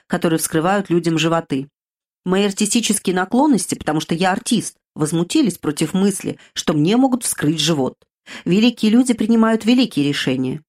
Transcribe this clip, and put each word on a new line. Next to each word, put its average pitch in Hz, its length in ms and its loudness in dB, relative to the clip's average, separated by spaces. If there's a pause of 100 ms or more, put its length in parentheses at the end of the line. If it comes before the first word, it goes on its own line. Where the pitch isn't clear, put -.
которые 170 320 0
вскрывают 180 500 -2
людям 165 280 0
животы. 156 500 -2 (560)
Мои 190 220 0
артистические 208 680 -2
наклонности, 240 580 0
потому 156 260 -2
что 151 140 -4
я 180 180 0
артист, - 440 -4 (200)
возмутились 170 600 0
против 151 360 -4
мысли, 190 440 -2 (160)
что - 200 -2
мне 156 220 2
могут 254 280 2
вскрыть 156 360 -2
живот. 143 360 -2 (500)
Великие 220 460 2
люди 247 220 4
принимают 220 520 2
великие 233 420 2
решения. 131 600 -4